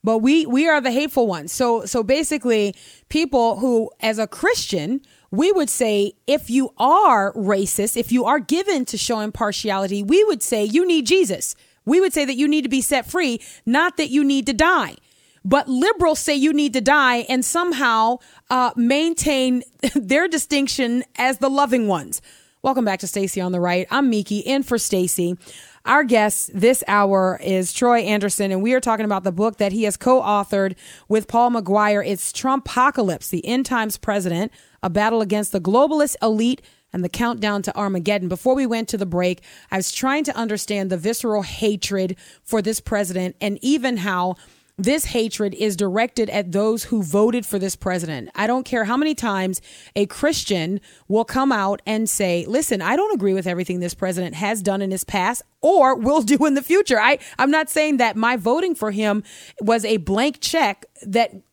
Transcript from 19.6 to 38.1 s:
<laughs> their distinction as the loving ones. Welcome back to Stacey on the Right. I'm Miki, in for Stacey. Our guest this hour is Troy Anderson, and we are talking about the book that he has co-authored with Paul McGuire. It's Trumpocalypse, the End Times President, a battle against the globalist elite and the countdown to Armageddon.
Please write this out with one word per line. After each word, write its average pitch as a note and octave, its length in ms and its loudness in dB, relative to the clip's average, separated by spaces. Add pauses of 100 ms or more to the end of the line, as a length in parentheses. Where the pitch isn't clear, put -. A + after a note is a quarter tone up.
<laughs> C4+ 160 -2
their C#4 320 0
distinction C4+ 760 -2 (140)
as C4 220 -2
the C4+ 120 0
loving B3+ 380 2
ones. E3+ 340 -4 (400)
Welcome C4 220 0
back F#3+ 160 -2
to G3 80 -8
Stacey G3 320 -4
on F3+ 100 -2
the F3+ 100 -2
Right. F3+ 300 0
I'm C4+ 180 2
Miki, G#3 300 0
in C4+ 240 -2
for A#3+ 160 -2
Stacey. F3+ 580 -2 (480)
Our C#4+ 180 4
guest G#3+ 500 2
this A3+ 360 2
hour G3 520 2
is F#3 320 -2
Troy A#3+ 280 4
Anderson, G3+ 500 0
and F#3+ 100 0
we A#3+ 140 2
are B3+ 60 2
talking A3 240 0
about G3 180 -2
the F#3+ 80 -2
book G#3 280 -2
that G3+ 120 0
he G#3+ 140 -2
has G3+ 120 -2
co-authored G3+ 800 2 (340)
with G#3+ 200 0
Paul A#3+ 240 4
McGuire. G#3 520 2
It's - 280 -4
Trumpocalypse, C4 1000 0
the F3 160 -6
End B3 200 0
Times A3 300 -2
President, F#3+ 540 -2 (320)
a F3+ 80 -2
battle G#3+ 300 0
against G#3 320 -2
the G3 80 -2
globalist C#4 600 2
elite A3+ 400 0 (320)
and F3+ 120 -4
the F3 40 -4
countdown G#3+ 540 -2
to - 160 -6
Armageddon. F#3+ 500 -2